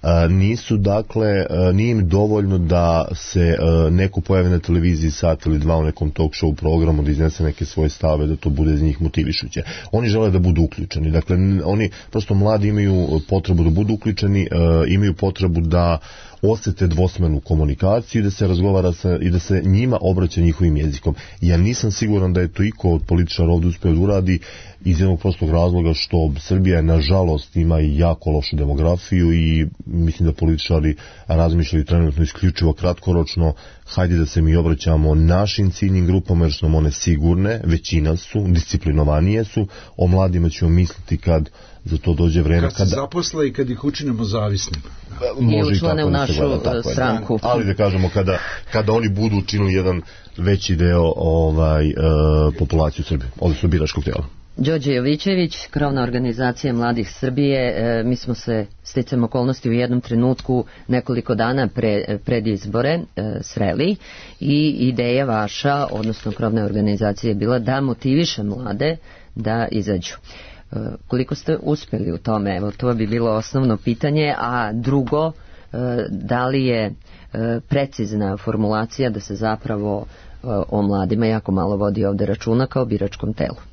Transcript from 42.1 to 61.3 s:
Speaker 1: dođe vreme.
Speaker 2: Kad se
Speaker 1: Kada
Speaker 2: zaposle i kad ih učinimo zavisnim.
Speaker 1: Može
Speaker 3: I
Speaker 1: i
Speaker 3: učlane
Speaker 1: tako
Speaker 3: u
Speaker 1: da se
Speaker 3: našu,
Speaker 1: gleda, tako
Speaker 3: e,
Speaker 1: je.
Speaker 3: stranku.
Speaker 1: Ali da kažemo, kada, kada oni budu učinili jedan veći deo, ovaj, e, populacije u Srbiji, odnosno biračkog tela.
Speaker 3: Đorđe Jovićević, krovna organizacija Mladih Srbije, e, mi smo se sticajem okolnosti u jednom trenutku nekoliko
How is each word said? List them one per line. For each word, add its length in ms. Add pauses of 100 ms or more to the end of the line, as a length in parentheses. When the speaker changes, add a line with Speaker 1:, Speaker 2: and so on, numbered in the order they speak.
Speaker 1:
dođe 280
vreme. 180
Speaker 2:
Kad 120
se 40
Speaker 1:
Kada 140
Speaker 2:
zaposle 580
i 40
kad 180
ih 140
učinimo 400
zavisnim. 580 (580)
Speaker 1:
Može 300
Speaker 3:
I 20
Speaker 1:
i 40
Speaker 3:
učlane 260
Speaker 1:
tako 60
Speaker 3:
u 40
Speaker 1:
da 140
se 60
Speaker 3:
našu, 80
Speaker 1:
gleda, 220
tako 140
Speaker 3:
e, 140
Speaker 1:
je. 40
Speaker 3:
stranku. 480
Speaker 1:
Ali 220
da 100
kažemo, 400
kada, 240 (340)
kada 200
oni 160
budu 280
učinili 380
jedan 280 (340)
veći 400
deo, 400
ovaj, 720
e, 60 (640)
populacije 440
u 40
Srbiji, 220 (120)
odnosno 280
biračkog 360
tela. 200 (320)
Speaker 3:
Đorđe 360
Jovićević, 720
krovna 360
organizacija 680
Mladih 380
Srbije, 500
e, 440
mi 120
smo 180
se 320 (160)
sticajem 420
okolnosti 460
u 20
jednom 280
trenutku 640 (240)
nekoliko 460